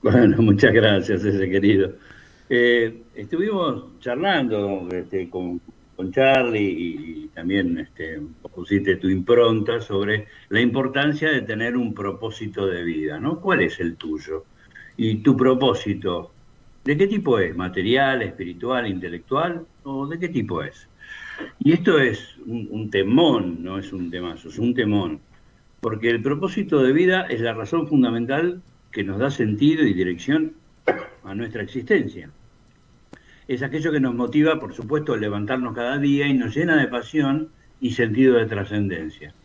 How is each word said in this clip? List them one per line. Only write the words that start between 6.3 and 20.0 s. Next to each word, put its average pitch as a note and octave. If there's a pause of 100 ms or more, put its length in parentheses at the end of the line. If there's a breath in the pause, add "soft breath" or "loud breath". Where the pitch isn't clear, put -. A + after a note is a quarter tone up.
y, D#2+
y -
también, F2
este, D#2 (340)
pusiste F#2+
tu F#2
impronta A2+
sobre G#2 (220 loud breath)
la G#2
importancia C#3
de C3+
tener A2+
un A2+
propósito G2
de F2
vida, D#2
¿no? D#3+
¿Cuál F3
es D#2+
el E2+
tuyo? D#2+ (520 loud breath)
Y A2
tu B2+
propósito, A2 (540)
¿de D3
qué G3
tipo C#3
es? E2
¿Material, A2
espiritual, G2+
intelectual? G#2 (160)
¿O C#3